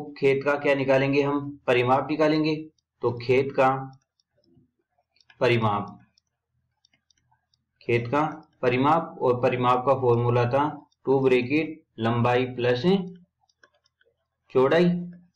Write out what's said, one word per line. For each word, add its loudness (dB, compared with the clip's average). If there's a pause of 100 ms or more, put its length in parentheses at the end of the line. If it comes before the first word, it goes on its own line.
(160)
खेत 0
का 0
क्या 0
निकालेंगे 2
हम, -4
परिमाप 2
निकालेंगे। 0 (480)
तो 0
खेत 0
का 2 (1700)
परिमाप, 0 (1800)
खेत -2
का 0 (360)
परिमाप, 0
और 0
परिमाप 0
का 2
फॉर्मूला 2
था 0 (380)
टू 2
ब्रैकेट 0 (180)
लंबाई 0
प्लस -2 (1700)
चौड़ाई, 4 (460)